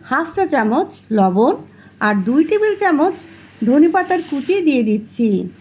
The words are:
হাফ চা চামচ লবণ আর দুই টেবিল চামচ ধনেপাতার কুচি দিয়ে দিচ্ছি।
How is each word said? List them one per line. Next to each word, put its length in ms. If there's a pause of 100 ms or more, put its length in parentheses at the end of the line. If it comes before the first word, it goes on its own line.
হাফ 280
চা 140
চামচ 440 (200)
লবণ 440 (460)
আর 140 (100)
দুই 200
টেবিল 320
চামচ 400 (460)
ধনেপাতার 640
কুচি 340
দিয়ে 220
দিচ্ছি। 460 (320)